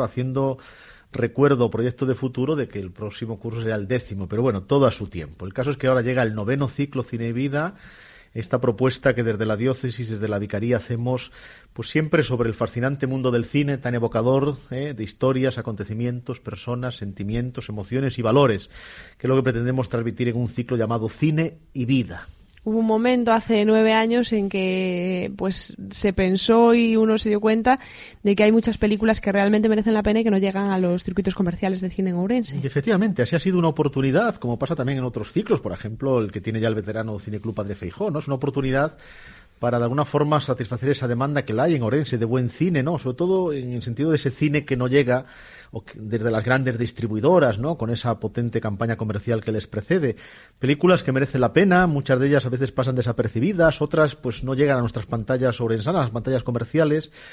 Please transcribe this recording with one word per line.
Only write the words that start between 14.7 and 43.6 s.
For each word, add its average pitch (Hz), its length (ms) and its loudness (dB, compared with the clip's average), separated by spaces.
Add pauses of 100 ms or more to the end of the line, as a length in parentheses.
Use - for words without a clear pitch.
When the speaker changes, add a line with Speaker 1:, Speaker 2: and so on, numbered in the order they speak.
Speaker 1:
¿eh? 143 200 -6
de 107 120 -8
historias, 131 520 0
acontecimientos, 117 840 -6
personas, 123 560 -8
sentimientos, 110 720 -6
emociones 120 500 -4
y 120 40 -4
valores, 113 480 4 (460)
que 120 120 -4
es - 0 -
lo 135 80 4
que 127 80 2
pretendemos 123 440 0
transmitir 117 380 -4
en 117 100 0
un 120 120 -2
ciclo 123 280 -4
llamado 113 320 0
Cine 156 500 0 (140)
y 127 120 -4
Vida. 123 420 0 (400)
Speaker 2:
Hubo 220 120 0
un 226 80 2
momento 233 440 2
hace 220 360 2
nueve 220 260 6
años 226 400 2
en 202 160 0
que, 185 880 -2
pues, - 400 -4 (140)
se 196 240 0
pensó 226 580 4
y 226 240 4
uno 220 220 4
se 226 100 -2
dio 208 100 2
cuenta 220 400 4 (440)
de 202 120 4
que 208 80 4
hay 214 100 8
muchas 226 260 2
películas 214 420 2
que 202 120 -2
realmente 208 360 4
merecen 220 240 2
la 214 100 2
pena 214 180 2
y 220 40 -2
que 226 60 4
no 196 80 4
llegan 196 320 0
a 190 80 0
los 180 260 0
circuitos 185 300 -2
comerciales 185 480 -2
de 180 80 -4
cine 190 180 -2
en 175 80 -2
Ourense. 196 460 -2
Speaker 1:
Y 135 40 -4
efectivamente, 185 540 0
así 143 160 0
ha - 20 2
sido 185 200 2
una 165 100 4
oportunidad, 147 680 2
como 120 220 -4
pasa 160 160 -4
también 135 220 -2
en 127 80 -4
otros 113 260 -6
ciclos, 117 300 0
por 95 120 -6
ejemplo, 117 480 -2
el 101 120 -2
que 104 80 -6
tiene 110 180 -4
ya 113 100 0
el 110 60 0
veterano 107 440 -6
Cineclub 104 360 -8
Padre 101 200 -6
Feijóo, 175 360 -6
¿no? 147 100 -2
Es 143 80 -10
una 139 80 -2
oportunidad 135 600 -2 (600)
para, 120 180 0
de 120 80 2
alguna 139 220 0
forma, 147 340 2
satisfacer 127 480 -4
esa 135 180 0
demanda 135 380 0
que - 80 -6
la 120 120 2
hay 165 100 2
en 123 80 0
Ourense 127 340 0
de 113 80 0
buen 123 240 0
cine, 160 340 0
¿no? 156 160 -2
Sobre 127 180 -4
todo 180 360 0
en 127 220 -6